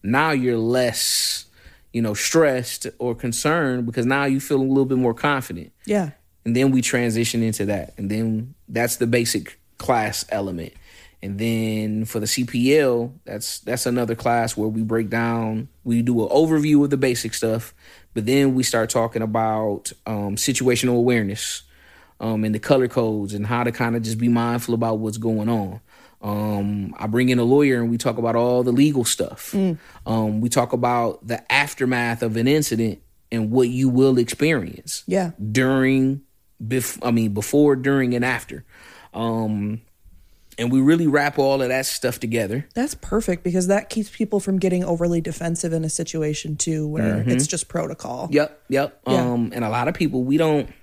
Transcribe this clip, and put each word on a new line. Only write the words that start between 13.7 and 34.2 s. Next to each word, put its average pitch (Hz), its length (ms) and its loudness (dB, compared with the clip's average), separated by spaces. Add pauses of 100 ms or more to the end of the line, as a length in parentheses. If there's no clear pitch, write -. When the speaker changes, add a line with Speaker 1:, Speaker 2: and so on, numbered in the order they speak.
Speaker 1:
another 120 300 0
class 117 420 0
where 107 120 0
we 110 140 -2
break 110 280 -2
down, 117 580 -2 (140)
we 117 200 0
do 117 200 2
an 101 60 -2
overview 151 560 4
of 139 60 0
the 139 60 2
basic 123 380 -2
stuff, 113 400 -2 (400)
but 107 120 -4
then 135 280 4
we 127 80 2
start 113 280 0
talking 113 320 0
about, 110 680 -2 (160)
um, 104 300 -4
situational 127 580 2
awareness, 117 680 0 (580)
um, 110 240 -2
and 107 100 0
the 107 60 -4
color 131 260 4
codes 107 480 -2
and 104 120 -4
how 120 180 0
to 117 80 0
kinda 117 260 -2
just 110 200 -4
be 120 100 2
mindful 117 440 0
about 113 280 0
what's 110 180 -4
going 110 300 0
on. 107 320 -4 (420)
Um, 104 760 -4
I 110 120 -6
bring 123 200 2
in 123 120 2
a 117 40 2
lawyer 131 360 4
and 117 100 0
we 117 80 0
talk 117 200 -2
about 117 180 0
all 123 260 2
the 123 100 2
legal 135 320 4
stuff. - 480 -4
Speaker 2:
Mm. 190 260 0 (280)
Speaker 1:
Um, 110 340 0
we 120 80 0
talk 123 240 2
about 120 540 0
the - 260 -8
aftermath 127 680 0
of 110 140 -2
an 117 100 2
incident 120 540 0 (320)
and 110 180 -2
what 123 180 4
you 127 200 2
will 131 280 6
experience 123 920 -2